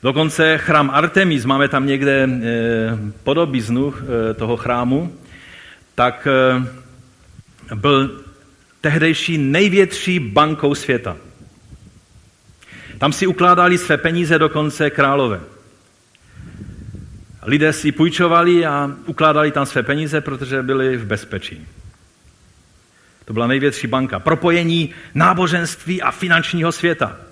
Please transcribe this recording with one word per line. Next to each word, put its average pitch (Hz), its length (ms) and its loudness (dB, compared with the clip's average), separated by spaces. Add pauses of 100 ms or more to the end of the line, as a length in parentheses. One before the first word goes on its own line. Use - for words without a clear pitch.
Dokonce 156 540 2
chrám 147 320 2
Artemis, 156 560 0
máme 135 220 2
tam 135 180 0
někde, 139 440 2
eh, 113 680 -2 (260)
podobiznu, 135 720 0
eh, 117 400 -4
toho 117 240 -4
chrámu, 123 560 -2 (800)
tak, 123 320 0
eh, - 1500 -2
byl 135 480 0 (580)
tehdejší 160 560 0
největší 185 840 2
bankou 143 560 0
světa. 110 420 -4 (1800)
Tam 143 160 0
si 190 140 0
ukládali 180 500 4
své 175 200 0
peníze 170 420 0
dokonce 151 500 0
králové. 135 500 2 (2000)
Lidé 151 300 2
si 151 180 -2
půjčovali 170 720 2
a 143 260 -2 (140)
ukládali 151 460 2
tam 143 140 -2
své 127 180 -2
peníze, 147 380 -2
protože 135 420 -6
byli 131 340 0
v 113 80 -8
bezpečí. 98 600 -8 (1600)
To 107 80 -10
byla 117 140 0
největší 135 400 0
banka. 120 320 -2
Propojení 165 680 0 (240)
náboženství 170 880 0
a - 100 -2
finančního 170 600 0
světa. 160 460 -2 (140)